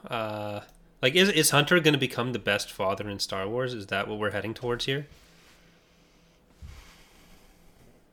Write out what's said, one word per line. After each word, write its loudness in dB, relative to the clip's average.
uh, -6
like, 2
is, 6
is 4
Hunter 6
gonna 6
become -2
the -4
best 0
father -2
in -8
Star -4
Wars? -4
Is -10
that -2
what -6
we're 0
heading -4
towards -4
here? -2